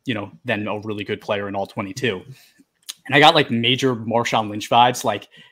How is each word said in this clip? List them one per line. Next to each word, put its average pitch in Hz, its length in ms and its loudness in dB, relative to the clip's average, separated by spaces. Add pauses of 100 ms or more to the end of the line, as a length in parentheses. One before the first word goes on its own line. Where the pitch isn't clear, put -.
you 127 80 -4
know, 101 180 -8 (140)
then 104 240 -4
a 101 120 -4
really 104 240 -8
good 101 180 -8
player 101 260 -4
in 98 60 -8
all 98 120 -6
twenty-two. 98 560 -6 (840)
And 131 80 -2
I 143 40 6
got, 151 160 8
like, 151 160 2
major 123 460 0
Marshawn 117 540 -2
Lynch 104 180 -10
vibes. 123 360 4
Like, 104 240 -4 (240)